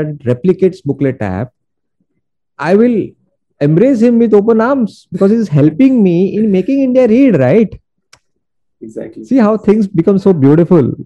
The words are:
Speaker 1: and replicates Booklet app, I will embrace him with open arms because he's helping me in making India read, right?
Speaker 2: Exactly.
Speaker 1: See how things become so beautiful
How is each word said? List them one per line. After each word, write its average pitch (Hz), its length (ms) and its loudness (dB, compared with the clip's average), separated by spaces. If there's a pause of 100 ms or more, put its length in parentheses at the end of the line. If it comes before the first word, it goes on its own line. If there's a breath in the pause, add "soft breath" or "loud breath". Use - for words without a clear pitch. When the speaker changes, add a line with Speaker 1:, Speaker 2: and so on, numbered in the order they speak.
Speaker 1:
and 151 180 -8 (140)
replicates 185 520 -2
Booklet 135 360 -4
app, 104 320 -6 (1040)
I 156 200 -2
will 233 220 0 (640)
embrace 196 400 0
him 233 200 2
with 220 140 2
open 220 260 2
arms 247 500 -4
because 190 220 0
he's 226 160 -2
helping 233 540 2
me 185 340 0
in 214 160 -2
making 269 300 -2
India 254 260 0
read, 233 300 2
right? 147 340 0 (1080)
Speaker 2:
Exactly. 110 440 -16
Speaker 1:
See 254 140 -2
how 220 180 2
things 208 320 0
become 190 300 0
so 190 140 2
beautiful 151 600 2 (140)